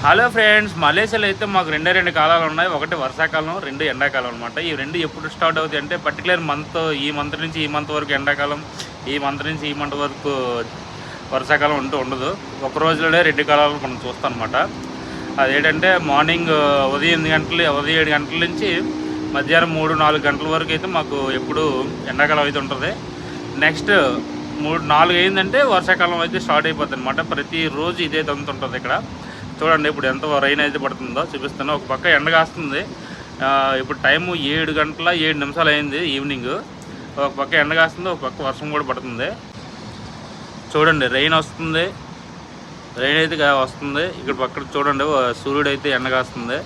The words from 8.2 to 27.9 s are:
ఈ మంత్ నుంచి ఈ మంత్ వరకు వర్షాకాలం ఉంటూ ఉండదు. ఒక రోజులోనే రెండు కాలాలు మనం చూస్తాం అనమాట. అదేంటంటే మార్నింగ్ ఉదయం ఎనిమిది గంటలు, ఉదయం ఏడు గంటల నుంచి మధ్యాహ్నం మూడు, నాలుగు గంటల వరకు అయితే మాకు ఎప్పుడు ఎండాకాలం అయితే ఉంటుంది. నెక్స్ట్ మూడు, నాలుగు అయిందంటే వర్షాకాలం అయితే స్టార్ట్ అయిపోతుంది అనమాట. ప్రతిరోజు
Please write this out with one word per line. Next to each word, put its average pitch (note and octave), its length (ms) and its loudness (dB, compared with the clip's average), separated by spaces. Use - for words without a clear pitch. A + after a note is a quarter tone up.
ఈ C#3 100 -4
మంత్ C#3+ 260 -4
నుంచి D3+ 260 -6
ఈ C#3+ 40 -6
మంత్ C#3+ 220 -6
వరకు C#3 680 -2
వర్షాకాలం D3 420 2
ఉంటూ C3+ 200 -2
ఉండదు. C3 400 -2
ఒక C3+ 140 -4
రోజులోనే D#3+ 440 4
రెండు D3+ 220 4
కాలాలు D3 300 6
మనం C3 340 -6
చూస్తాం B2+ 260 -4
అనమాట. A#2 220 -4
అదేంటంటే D#3 580 4
మార్నింగ్ D#3+ 560 2
ఉదయం D3+ 160 2
ఎనిమిది D#3+ 220 2
గంటలు, E3 300 2
ఉదయం D3 360 2
ఏడు D#3 100 4
గంటల D3 260 0
నుంచి E3+ 340 0
మధ్యాహ్నం E3 400 4
మూడు, D#3+ 200 0
నాలుగు D3+ 300 4
గంటల C#3+ 240 0
వరకు D#3+ 220 0
అయితే D#3+ 180 -2
మాకు C#3 440 -2
ఎప్పుడు C3 540 0
ఎండాకాలం D3 360 2
అయితే C#3+ 160 0
ఉంటుంది. C3+ 320 -4
నెక్స్ట్ D#3 320 2
మూడు, D#3+ 200 -2
నాలుగు D#3 340 6
అయిందంటే F#3+ 460 4
వర్షాకాలం F3+ 560 4
అయితే E3+ 200 0
స్టార్ట్ D3+ 280 2
అయిపోతుంది C#3+ 280 -2
అనమాట. C3 240 -2
ప్రతిరోజు D#3+ 720 -2